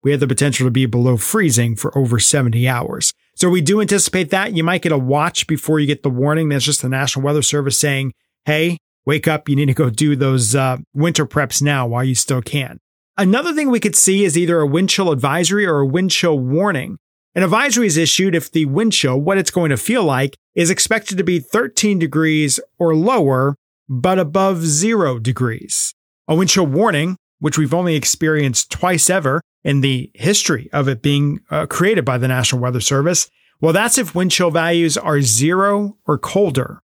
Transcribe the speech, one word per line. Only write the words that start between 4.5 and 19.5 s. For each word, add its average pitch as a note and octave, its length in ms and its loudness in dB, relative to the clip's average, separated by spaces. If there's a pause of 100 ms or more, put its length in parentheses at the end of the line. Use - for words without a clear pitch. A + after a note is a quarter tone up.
You D#3+ 80 -2
might E3+ 200 -2
get E3 100 -2
a D3 60 2
watch C#3+ 480 -2
before D#3 340 -2
you D3 60 0
get C#3 160 -2
the C#3+ 80 0
warning. D3 400 0
That's C3+ 140 0
just C#3+ 180 -2
the B2+ 80 -4
National C3+ 340 -2
Weather D3 180 0
Service C#3 360 -2
saying, C3+ 340 -2 (320)
"Hey, E3 320 0 (300)
wake D3 200 0
up. D#3 220 -2
You C#3+ 80 2
need C#3+ 100 2
to C3+ 80 2
go D3+ 140 2
do D3 260 0
those, B2+ 400 0
uh, C3 220 0 (160)
winter D3+ 340 0
preps - 360 -2
now C#3 240 0
while A#2+ 180 -2
you C3 100 0
still B2+ 280 -2
can." C3+ 360 -6 (380)
Another A#3+ 380 2
thing D4 160 0
we A#3+ 100 2
could G3+ 160 0
see G3 280 4
is D#3+ 120 0
either E3+ 240 2
a D3 60 2
wind E3+ 240 0
chill F#3+ 200 0
advisory D#3+ 540 0
or E3 140 0
a C#3 80 2
wind F3 240 0
chill D#3+ 280 0
warning. C#3 600 -2 (360)
An F3+ 80 0
advisory A3+ 440 2
is D#3+ 100 0
issued E3 380 2
if D#3+ 160 -2
the D#3+ 160 0
wind F#3+ 260 0
chill, C3 260 0
what F3+ 200 0
it's F#3+ 120 -2